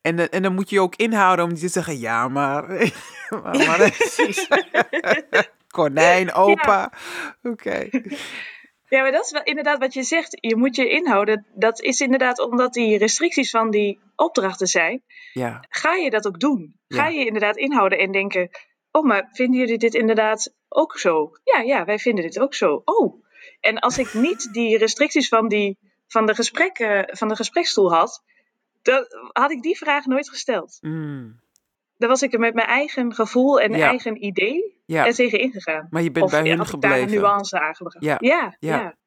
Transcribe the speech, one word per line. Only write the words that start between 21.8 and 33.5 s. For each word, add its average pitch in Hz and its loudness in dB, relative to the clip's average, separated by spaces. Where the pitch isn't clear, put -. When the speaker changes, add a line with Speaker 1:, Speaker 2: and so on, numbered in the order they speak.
Speaker 3:
wij 208 -2
vinden 214 0
dit 165 -6
ook 277 0
zo." 151 0
"Oh." 349 0
En 220 -2
als - 0
ik 170 -4
niet 240 -2
die 226 0
restricties 247 0
van 226 2
die, 202 0
van 220 0
de 214 2
gesprekken, 226 -2
van 214 -4
de 214 -2
gespreksstoel 214 0
had, 175 0
dan 262 2
had 285 2
ik 254 -6
die 339 -2
vraag 285 -2
nooit 269 -2
gesteld. 208 -6
Speaker 1:
Mm. 147 -10
Speaker 3:
Dan 233 0
was 262 4
ik 262 -2
er 226 0
met 226 2
mijn 226 0
eigen 254 -2
gevoel 254 2